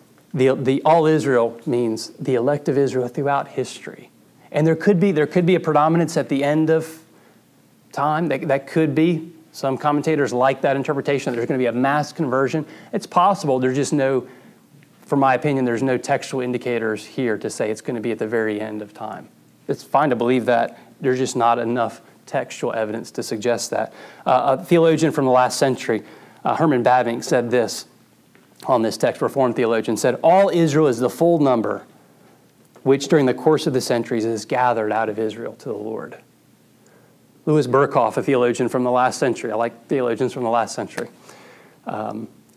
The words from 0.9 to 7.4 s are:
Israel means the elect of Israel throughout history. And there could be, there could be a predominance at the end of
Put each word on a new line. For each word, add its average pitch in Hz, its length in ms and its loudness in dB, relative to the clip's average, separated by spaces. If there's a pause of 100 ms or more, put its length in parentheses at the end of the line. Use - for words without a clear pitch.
Israel 127 600 2
means 120 520 -2
the 131 160 -2
elect 143 340 0
of 135 80 0
Israel 127 300 0
throughout 139 400 -2
history. - 640 -10 (400)
And 151 160 2
there 160 80 4
could 180 240 4
be, 196 140 4
there 147 160 2
could 180 180 0
be 185 80 4
a 165 60 2
predominance 160 560 2
at 143 120 -2
the 139 140 -2
end 151 260 2
of 160 320 0 (920)